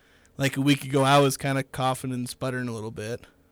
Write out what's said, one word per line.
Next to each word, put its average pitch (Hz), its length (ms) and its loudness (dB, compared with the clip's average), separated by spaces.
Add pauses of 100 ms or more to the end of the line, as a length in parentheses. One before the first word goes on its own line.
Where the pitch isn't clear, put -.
(360)
like, 139 200 -2
a 135 40 0
week 139 240 2
ago, 135 200 2
I 143 160 6
was 135 160 4
kinda 135 260 -2
coughing 131 500 -4
and 123 160 -6
sputtering 127 380 -6
a 120 60 -6
little 113 180 -8
bit. 117 300 -8 (320)